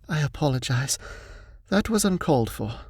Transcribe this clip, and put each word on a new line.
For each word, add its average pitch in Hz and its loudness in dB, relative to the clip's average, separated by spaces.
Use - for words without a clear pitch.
I 151 0
apologize. 135 0
That 202 2
was 220 2
uncalled 165 4
for - -8